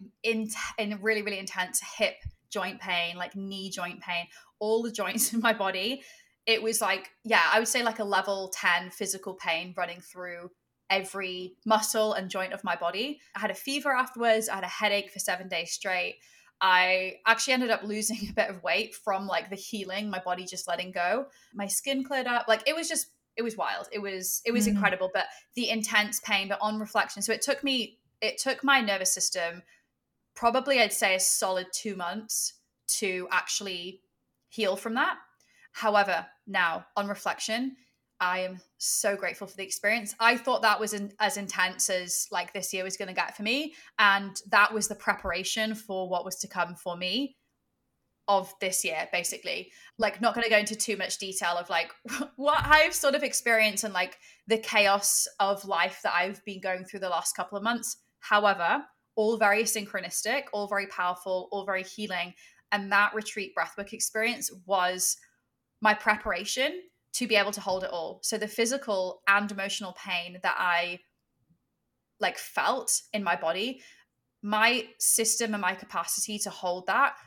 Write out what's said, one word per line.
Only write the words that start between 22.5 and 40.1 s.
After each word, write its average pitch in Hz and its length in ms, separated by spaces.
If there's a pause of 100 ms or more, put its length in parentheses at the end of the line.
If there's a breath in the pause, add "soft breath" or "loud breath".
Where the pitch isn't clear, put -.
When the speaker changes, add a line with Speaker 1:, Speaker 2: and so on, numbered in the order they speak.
Speaker 1:
it 302 80
was 330 140
just, 311 200 (280)
it 233 60
was 220 140
wild. 170 360
It 208 60
was, 190 480
it 233 60
was 214 140
Speaker 2:
Mm-hmm. 208 100
Speaker 1:
incredible, 185 360
but 185 140 (280 loud breath)
the 240 140
intense 214 520
pain, 196 280
but 196 140
on 214 180
reflection. 208 420
So 226 120
it 220 80
took 277 200
me, 262 360 (240)
it - 160
took 269 260
my 269 160
nervous 196 320
system 175 500 (720 soft breath)
probably, 254 460
I'd 208 120
say, 190 220
a 185 60
solid 185 520
two 202 240
months 190 580 (440)
to 185 320
actually 185 680 (480)
heal 196 280
from 220 180
that. 311 240 (540 soft breath)
However, 202 540 (200)
now 180 400 (100)
on 202 120
reflection, 226 680 (440 loud breath)
I 185 200
am 185 200 (180)
so - 380
grateful 196 300
for - 100
the 190 60
experience. 208 560